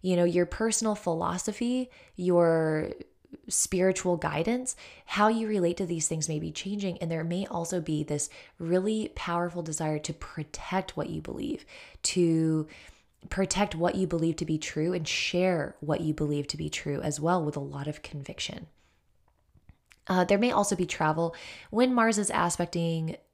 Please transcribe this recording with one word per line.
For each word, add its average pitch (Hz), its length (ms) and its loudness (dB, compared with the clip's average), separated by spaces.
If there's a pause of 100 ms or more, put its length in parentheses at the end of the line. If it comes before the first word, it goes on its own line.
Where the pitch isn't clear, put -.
You 185 160 2
know, 175 80 6
your 175 200 4
personal 220 500 0
philosophy, 202 960 -2 (260)
your 165 760 4 (580)
spiritual 185 680 2
guidance, 170 600 -2 (320)
how 208 200 4
you 226 200 2
relate 180 280 2
to 190 120 -2
these 165 200 -2
things 160 220 -2
may 156 100 -2
be 160 120 -6
changing. 196 480 -4
And 165 100 -4
there 160 140 -2
may 170 240 -2
also 170 340 -2
be 151 220 -2
this 143 260 -2 (300)
really 190 560 0
powerful 170 480 -2
desire 156 340 -2
to 151 160 -6
protect - 840 -6
what 156 140 -4
you 156 100 -4
believe, - 460 -6 (380)
to 160 640 4 (640)
protect 196 420 2
what 170 220 2
you 190 100 2
believe 165 300 0
to 160 100 -4
be 156 140 0
true 160 340 -2
and 165 140 -2
share 175 720 0
what 147 220 0
you 156 120 0
believe 147 320 0
to - 120 -8
be 151 120 -4
true - 320 -4
as 143 180 -2
well 170 240 2
with 147 140 -2
a - 20 -2
lot 143 280 -8
of - 160 -8
conviction. - 640 -10 (1400)
Uh, 185 180 4
there 202 140 6
may 240 140 4
also 202 240 2
be 175 100 0
travel. 165 500 0 (360)
When 254 200 4
Mars 226 280 4
is 202 100 0
aspecting 170 840 0 (180)